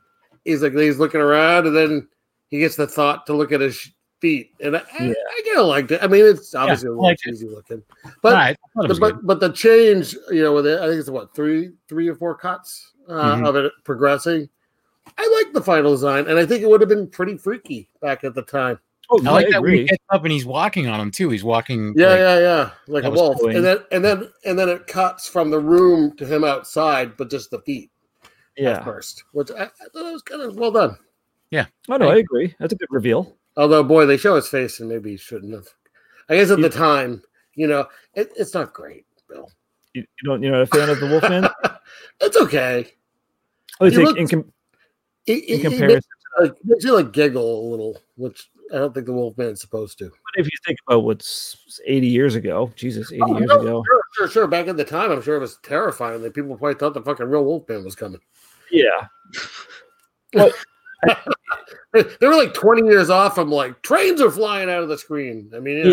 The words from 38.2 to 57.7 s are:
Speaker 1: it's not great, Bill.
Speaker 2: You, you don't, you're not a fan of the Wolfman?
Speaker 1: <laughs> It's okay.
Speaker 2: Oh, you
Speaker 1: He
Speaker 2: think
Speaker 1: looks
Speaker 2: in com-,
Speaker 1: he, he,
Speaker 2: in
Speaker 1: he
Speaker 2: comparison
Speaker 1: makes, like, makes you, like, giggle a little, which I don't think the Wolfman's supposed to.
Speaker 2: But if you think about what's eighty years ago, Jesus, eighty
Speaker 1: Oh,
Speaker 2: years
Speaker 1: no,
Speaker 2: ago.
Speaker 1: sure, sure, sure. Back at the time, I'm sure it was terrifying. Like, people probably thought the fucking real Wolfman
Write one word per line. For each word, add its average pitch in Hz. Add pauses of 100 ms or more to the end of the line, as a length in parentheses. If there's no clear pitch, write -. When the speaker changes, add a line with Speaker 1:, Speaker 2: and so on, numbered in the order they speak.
Speaker 1:
it's -
not 151
great, - (220)
Bill. - (420)
Speaker 2:
You, 123
you -
don't, 131
you're 135
not 127
a 127
fan 147
of 139
the 139
Wolfman? 180 (160)
Speaker 1:
<laughs> - (440)
It's -
okay. 127 (960)
Speaker 2:
Oh, 190
you 180
Speaker 1:
He -
Speaker 2:
think 160
Speaker 1:
looks 170
Speaker 2:
in 160
com-, 160 (720)
Speaker 1:
he, 233
he, -
Speaker 2:
in -
Speaker 1:
he 139
Speaker 2:
comparison 151 (360)
Speaker 1:
makes, 170
like, -
makes 220
you, 262
like, 143
giggle 123
a 113
little, 110 (160)
which - (220)
I 156
don't 135
think 123
the 127
Wolfman's 117
supposed 110
to. 101
Speaker 2:
But -
if 180
you 156 (140)
think 165
about 117
what's -
eighty 131
years 123
ago, 107
Jesus, 110
eighty -
Speaker 1:
Oh, -
Speaker 2:
years -
Speaker 1:
no, 571
Speaker 2:
ago. 233
Speaker 1:
sure, 494 (160)
sure, 196
sure. 214
Back 170
at 180
the 147
time, 180
I'm 131
sure 151
it 143
was 127
terrifying. 123
Like, 113
people 139
probably 143
thought 147
the 139
fucking 127
real 143
Wolfman 123